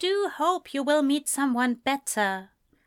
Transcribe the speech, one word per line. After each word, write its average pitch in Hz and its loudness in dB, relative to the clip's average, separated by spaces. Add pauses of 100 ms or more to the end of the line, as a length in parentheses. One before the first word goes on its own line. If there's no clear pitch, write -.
do 392 0
hope 349 -2
you 277 -2
will 294 2
meet 285 0
someone 247 0
better," 208 -4 (360)